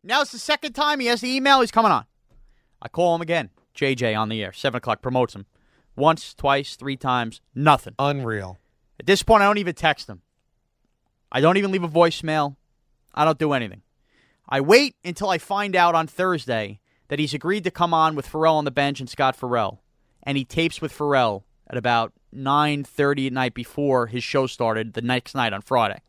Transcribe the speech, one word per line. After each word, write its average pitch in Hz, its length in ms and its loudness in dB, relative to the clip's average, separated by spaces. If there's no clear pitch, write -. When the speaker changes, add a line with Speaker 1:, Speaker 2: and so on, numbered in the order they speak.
Speaker 1:
Now 247 180 0
it's 269 100 -2
the 233 80 -14
second 294 340 -4
time 294 260 -2
he 247 80 -2
has 233 140 0
the 254 140 -4
email. 269 260 6
He's 233 100 0
coming 220 200 4
on. 135 140 0
I 120 80 -16
call 170 280 2
him 165 60 -4
again. 160 280 -2
J 135 200 0
J 117 180 -2
on 107 160 -2
the 110 140 -6
air. 90 100 -10
Seven 123 240 -4
o'clock 117 240 -4
promotes 127 320 -2
him. 98 140 -16
Once, 156 400 0
twice, 139 400 -2
three 135 200 -8
times. 123 460 -4
Nothing. 143 420 2
Speaker 2:
Unreal. 113 600 -4
Speaker 1:
At - 80 -6
this 190 160 2
point, 220 180 6
I 202 60 6
don't 208 100 2
even 175 160 -4
text - 340 -2
him. 98 140 -18
I 131 100 0
don't 175 160 6
even 202 140 0
leave 190 120 -2
a 165 60 -4
voicemail. 156 680 2
I 151 100 2
don't 160 140 2
do 156 140 0
anything. 101 280 -6
I 135 140 -2
wait 240 420 4
until 185 280 -4
I 170 80 0
find 202 360 -4
out 175 200 4
on 160 100 2
Thursday 127 760 -4
that 143 100 -4
he's 147 160 -2
agreed 180 300 -4
to 180 80 -4
come 170 240 0
on 160 200 2
with 135 120 -8
Ferrall 160 300 2
on 147 80 -2
the 143 40 -2
bench 139 300 -2
and 127 100 -10
Scott 135 260 0
Ferrall. 120 440 -4
And 139 160 -4
he 131 80 -4
tapes 165 340 -2
with 151 120 -6
Ferrall 127 520 0
at - 80 -14
about 117 380 0
nine 143 520 0
thirty 139 420 0
at 127 80 -4
night 127 220 -2
before 127 500 0
his 117 180 -8
show 135 220 0
started 110 480 -4
the 113 80 -6
next 123 320 -4
night 120 180 -2
on 101 120 -8
Friday. 110 460 0